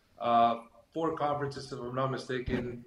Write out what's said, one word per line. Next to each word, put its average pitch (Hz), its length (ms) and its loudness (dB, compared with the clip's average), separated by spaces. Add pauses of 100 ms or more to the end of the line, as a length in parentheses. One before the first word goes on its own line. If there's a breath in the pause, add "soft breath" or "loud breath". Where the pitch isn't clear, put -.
(200)
uh, 117 380 6 (360)
four 160 220 0
conferences, 143 560 -4
if 127 80 -8
I'm 123 140 -8
not 131 160 0
mistaken, 123 760 -4